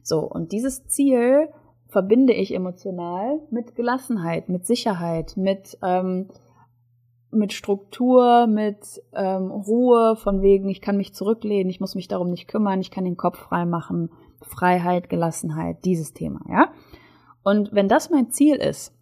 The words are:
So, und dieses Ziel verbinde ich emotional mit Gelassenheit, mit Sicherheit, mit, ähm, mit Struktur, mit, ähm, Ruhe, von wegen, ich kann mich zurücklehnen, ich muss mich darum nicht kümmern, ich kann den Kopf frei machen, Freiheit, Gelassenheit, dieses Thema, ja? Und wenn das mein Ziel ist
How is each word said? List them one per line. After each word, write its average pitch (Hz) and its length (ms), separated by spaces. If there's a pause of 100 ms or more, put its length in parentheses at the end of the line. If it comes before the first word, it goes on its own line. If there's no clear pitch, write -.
So, 160 180
und 165 320
dieses 247 360
Ziel 277 600 (380)
verbinde 220 460
ich 190 200
emotional 185 880 (120)
mit 233 240
Gelassenheit, 226 760
mit 180 160
Sicherheit, 170 720
mit, 190 460
ähm, 185 440 (1040)
mit 208 220
Struktur, 240 960
mit, 214 540 (120)
ähm, 190 380
Ruhe, 226 640
von 196 260
wegen, 196 280
ich 190 120
kann 202 160
mich 196 160
zurücklehnen, 208 560
ich 185 100
muss 190 160
mich 185 120
darum 180 240
nicht 175 160
kümmern, 196 340
ich 185 80
kann 185 160
den 180 100
Kopf - 220
frei 175 280
machen, 170 440 (320)
Freiheit, 180 680
Gelassenheit, 165 760
dieses 170 280
Thema, - 360
ja? 269 220 (720)
Und 202 300
wenn 202 140
das 269 220
mein 269 220
Ziel 285 240
ist - 460